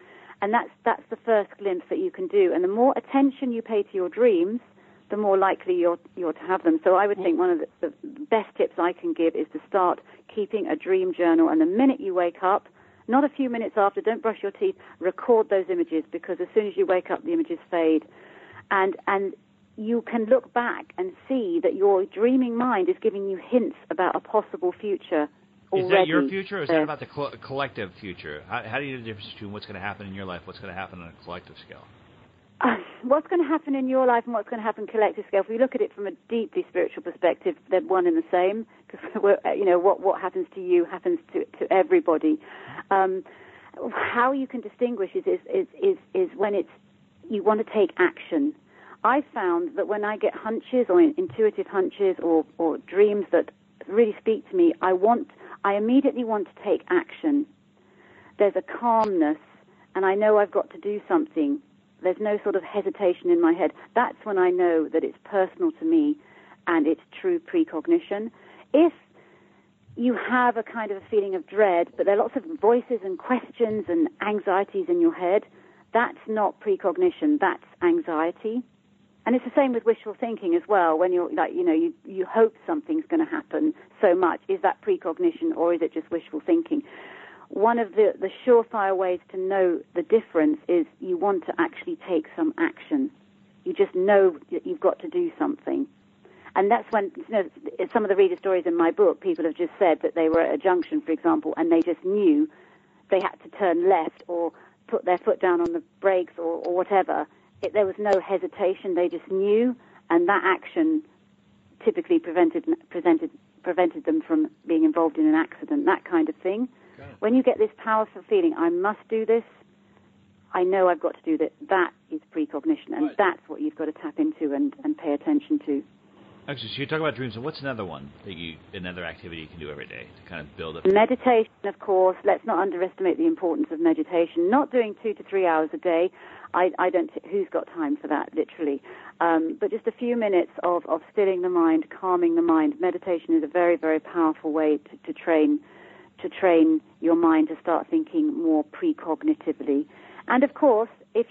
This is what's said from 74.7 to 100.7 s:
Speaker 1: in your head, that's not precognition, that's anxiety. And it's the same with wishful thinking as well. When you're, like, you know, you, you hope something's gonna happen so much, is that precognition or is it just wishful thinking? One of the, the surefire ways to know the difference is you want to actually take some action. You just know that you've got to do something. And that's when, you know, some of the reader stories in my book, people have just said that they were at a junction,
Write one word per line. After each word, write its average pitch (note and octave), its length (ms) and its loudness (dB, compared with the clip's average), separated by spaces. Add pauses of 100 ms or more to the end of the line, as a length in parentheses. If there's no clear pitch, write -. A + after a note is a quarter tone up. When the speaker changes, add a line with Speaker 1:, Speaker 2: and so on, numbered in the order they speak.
Speaker 1:
in F3 120 2
your E3 140 4
head, F#3 280 0 (500)
that's A#3 260 0 (100)
not G#3+ 320 -2
precognition, F3 800 2
that's F#3+ 240 0 (180)
anxiety. F3 800 0 (640)
And A#3+ 100 2
it's - 80 -2
the B3 100 -10
same C#4 200 4
with A#3 100 -4
wishful G#3+ 340 0
thinking G#3 360 -2
as E3+ 120 2
well. E3+ 300 4
When F3+ 160 2
you're, F3 220 0
like, E3+ 180 -2
you F3+ 120 -2
know, E3 100 2
you, E3 180 0 (140)
you F#3+ 180 -6
hope A3 300 2 (120)
something's D#3 440 -4
gonna D#3+ 180 0
happen D#3 460 -4 (260)
so F3+ 140 6
much, E3+ 340 0
is F#3+ 140 -2
that - 180 0
precognition E3+ 720 -2
or E3+ 220 0
is E3 80 -4
it D#3 100 -4
just - 180 -10
wishful D#3+ 340 -8
thinking? E3 380 0 (640)
One A3+ 320 0
of G3 160 -4
the, G#3 220 4
the F#3+ 120 -6 (160)
surefire A3 500 2
ways F3+ 220 -2 (140)
to G3 40 -10
know F#3 440 0 (140)
the F3 80 -2
difference D#3+ 560 2 (100)
is E3+ 180 2 (140)
you F#3 160 -4
want F#3+ 300 -2
to - 120 -6
actually - 400 -4 (100)
take E3 180 -2 (100)
some D#3+ 220 -2
action. D3+ 520 -4 (540)
You F#3 80 -6
just G3 220 0
know F#3+ 420 4 (160)
that E3 140 -6
you've F3+ 140 -6
got - 200 0
to F3 80 -12
do F3 300 -2
something. C#3 480 -4 (720)
And G3 140 2
that's A#3 200 0
when, G3+ 260 -2
you - 120 -14
know, G#3 160 0 (480)
some G#3 120 2
of G3+ 40 -2
the F#3+ 80 2
reader F#3 200 4
stories F#3 300 0
in E3+ 100 0
my E3+ 140 2
book, F3 300 2
people E3+ 240 -2
have D#3 100 -2
just F3 240 -6
said E3 240 4
that D#3+ 120 -2
they D#3+ 140 2
were D#3+ 120 2
at - 140 0
a D3 40 -2
junction, E3 420 0